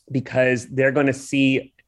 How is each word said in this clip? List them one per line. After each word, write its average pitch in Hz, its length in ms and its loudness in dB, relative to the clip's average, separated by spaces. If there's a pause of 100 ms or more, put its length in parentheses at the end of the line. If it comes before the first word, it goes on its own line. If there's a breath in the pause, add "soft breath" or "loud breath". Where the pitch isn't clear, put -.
(120)
because 127 580 0
they're 135 220 0
gonna 139 220 2
see 135 600 0 (140)